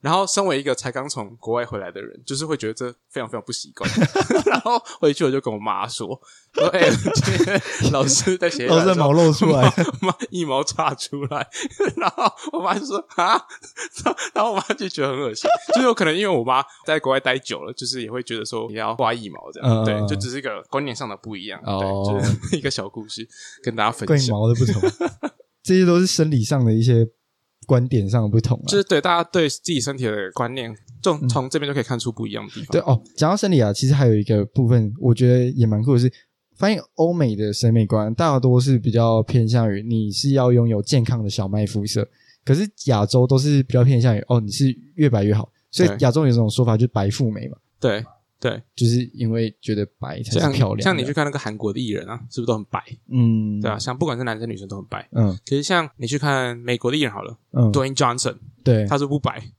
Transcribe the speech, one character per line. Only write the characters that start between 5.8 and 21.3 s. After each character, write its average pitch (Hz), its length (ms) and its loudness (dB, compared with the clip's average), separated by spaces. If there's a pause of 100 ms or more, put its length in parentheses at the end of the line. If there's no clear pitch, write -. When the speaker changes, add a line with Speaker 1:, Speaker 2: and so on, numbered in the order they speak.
Speaker 1:
说， 117 320 -10 (360)
说 - 180 2
：“哎， 170 160 4
今 - 480 0
天 202 240 2 (300)
老 139 160 2
师 185 280 2
在 175 140 0
写 123 180 -4
黑 - 20 -2
板 165 80 6 (100)
的 185 80 4
时 165 40 0
候， 143 100 4
Speaker 2:
老 143 40 4
师 165 60 6
的 170 40 6
毛 - 40 -
露 156 40 6
出 165 200 2
来。 143 200 6 (140)
Speaker 1:
<laughs> - 160 -6
妈， 190 100 0 (200)
腋 180 120 -4
毛 139 200 -2
岔 151 320 -2
出 143 300 -10
来。” 131 220 -6 (340)
<laughs> - 160 -2
然 330 120 -2
后 - 140 -6 (280)
我 349 80 -6
妈 185 140 -2
就 202 100 -4
说 262 140 -8 (180)
：“啊？” 196 240 2 (920)
然 208 100 -2
后 226 100 -2
我 196 40 -2
妈 - 60 -4 (100)
就 190 160 -6
觉 151 140 -4
得 135 60 -2
很 135 120 -6
恶 123 140 -4
心。 - 120 -4 (280)
就 240 60 2
是 262 40 2
有 240 80 2
可 220 100 -2
能 160 140 0
因 208 100 -2
为 185 80 0
我 120 80 0
妈 127 220 0 (180)
在 156 160 -2
国 131 120 -2
外 135 80 2
待 131 180 0
久 104 240 -8
了， 82 120 -12
就 - 120 -12
是 127 160 -6
也 107 80 -8
会 123 140 -8
觉 117 160 -8
得 104 40 -8
说 113 280 -8
你 107 60 -10
要 110 180 -4
刮 120 180 0
腋 110 160 -10
毛 - 220 -18
这 - 80 -18
样。 127 100 2
Speaker 2:
嗯。 110 160 2
Speaker 1:
对， 104 220 -2
就 101 80 -2
只 107 160 -6
是 135 80 -8
一 - 20 -12
个 107 220 -8
观 139 200 -4
念 127 120 -8
上 131 120 -10
的 104 80 -10
不 107 220 -14